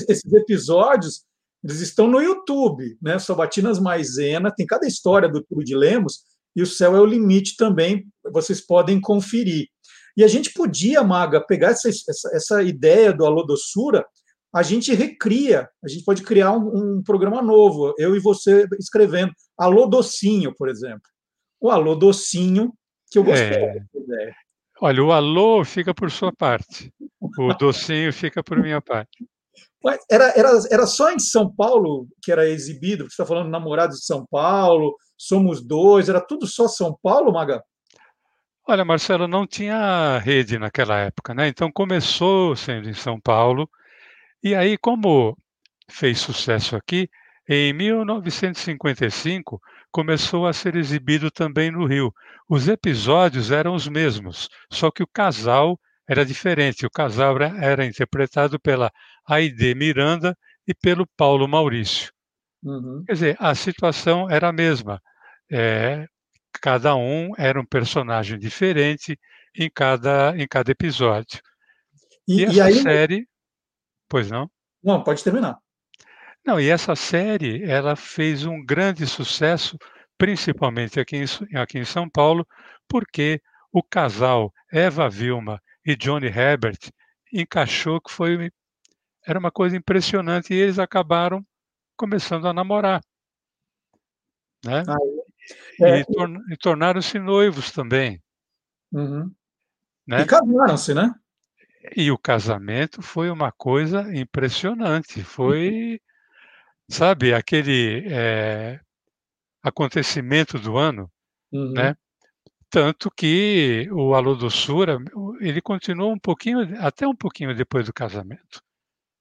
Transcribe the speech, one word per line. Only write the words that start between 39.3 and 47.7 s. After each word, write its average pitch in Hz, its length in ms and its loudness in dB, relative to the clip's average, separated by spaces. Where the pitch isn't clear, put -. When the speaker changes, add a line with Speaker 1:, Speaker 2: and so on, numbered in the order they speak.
Speaker 2:
tinha 190 720 -2
rede 117 380 0
naquela 107 420 -2
época, 101 340 -6
né? 143 140 0
Então 156 240 -4
começou 185 840 0
sendo 110 340 -8
em 110 40 -8
São 113 260 -8
Paulo, 120 500 2
e 202 140 0
aí 196 220 2
como 180 600 2
fez 123 300 -2
sucesso 113 560 -4
aqui, 175 340 -4
em 143 260 0